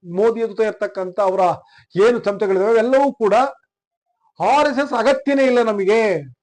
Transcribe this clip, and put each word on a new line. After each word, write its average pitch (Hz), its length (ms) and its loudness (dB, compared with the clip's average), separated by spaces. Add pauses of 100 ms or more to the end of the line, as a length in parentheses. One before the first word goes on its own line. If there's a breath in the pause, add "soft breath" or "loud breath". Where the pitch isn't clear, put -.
ಮೋದಿಯ 220 420 0
ಜೊತೆ 220 160 -4
ಇರ್ತಕ್ಕಂಥ 202 580 -6
ಅವರ 196 200 0 (640 soft breath)
ಏನು 240 160 4
ಚಮಚಗಳಿದಾವೆ, 196 520 -2
ಅವೆಲ್ಲವೂ 262 420 2
ಕೂಡ 208 220 0 (1040)
ಆರ್ 269 280 2
ಎಸ್ 254 100 -4
ಎಸ್ 277 140 -4
ಅಗತ್ಯನೇ 269 520 0
ಇಲ್ಲ 247 180 2
ನಮಗೆ 208 580 0 (220)